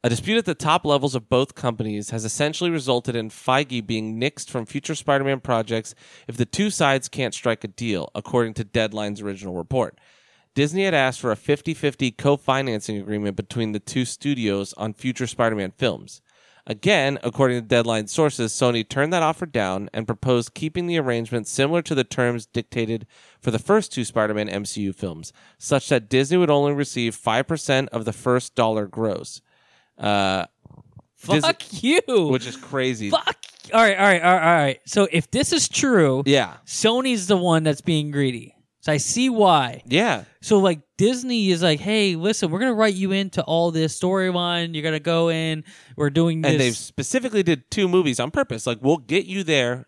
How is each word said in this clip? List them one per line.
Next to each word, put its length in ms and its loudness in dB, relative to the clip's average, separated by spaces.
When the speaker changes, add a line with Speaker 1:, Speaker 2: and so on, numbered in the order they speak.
Speaker 1:
A 60 2
dispute 300 0
at 60 -4
the 100 -2
top 280 0
levels 300 2
of 160 -6
both 240 0
companies 560 -4
has 160 -6
essentially 460 -2
resulted 440 -2
in 140 -4
Feige 560 -2
being 340 -4
nixed 300 -4
from 160 -6
future 300 -8
Spider-Man 460 0
projects 520 -2
if 100 -12
the 80 0
two 260 -2
sides 360 0
can't 280 -6
strike 280 -2
a 40 -10
deal, 480 -4
according 400 -2
to 80 -6
Deadline's 580 -4
original 320 -8
report. 460 -4
Disney 300 0
had 100 0
asked 240 0
for 120 -2
a 40 2
fifty 400 -2
fifty 360 -2
co-financing 840 -2
agreement 400 -4
between 360 -4
the 60 -4
two 260 -4
studios 680 -2
on 200 -6
future 340 -4
Spider-Man 500 -2
films. 440 -4
Again, 580 0
according 360 2
to 80 -10
Deadline 400 2
sources, 460 0
Sony 340 0
turned 240 -2
that 120 0
offer 220 -2
down 480 -4
and 140 -6
proposed 460 0
keeping 340 -6
the 100 -2
arrangement 500 -2
similar 340 0
to 140 -4
the 100 2
terms 400 -2
dictated 600 -4
for 100 -2
the 80 -2
first 320 0
two 140 -4
Spider-Man 420 0
M 180 -4
C 160 -8
U 120 -2
films, 400 -8
such 320 -2
that 200 2
Disney 280 2
would 140 4
only 220 4
receive 420 -4
five 320 -2
percent 420 -2
of 160 -6
the 80 -4
first 400 -2
dollar 320 0
gross. 560 -6
Uh, 480 0
Dis- 160 4
Speaker 2:
Fuck 400 -4
you. 240 4
Speaker 1:
Which 400 2
is 100 -12
crazy. 520 -4
Speaker 2:
Fuck. 280 -2
All 80 6
right, 160 4
all 80 2
right, 180 6
all 100 6
right, 100 4
all 200 6
right. 220 0
So 260 2
if 200 -2
this 220 0
is 160 0
true, 560 4
Speaker 1:
Yeah. 300 2
Speaker 2:
Sony's 600 0
the 100 6
one 260 4
that's 180 0
being 300 0
greedy. 440 -2
So 100 -2
I 60 2
see 320 0
why. 560 4
Speaker 1:
Yeah. 400 0
Speaker 2:
So, 180 4
like, 220 2
Disney 540 0
is 120 2
like, 160 4
"Hey, 380 0
listen, 340 0
we're 80 -2
gonna 140 0
write 220 2
you 180 -2
into 300 -2
all 280 0
this 260 0
storyline. 760 -2
You're 100 -6
gonna 160 -2
go 300 2
in. 340 -2
We're 140 0
doing 320 2
this." 100 2
Speaker 1:
And 80 4
they 120 2
specifically 720 -2
did 280 0
two 160 2
movies 320 2
on 100 -2
purpose. 380 -4
Like, 140 -2
"We'll 160 4
get 280 -2
you 200 -6
there. 420 0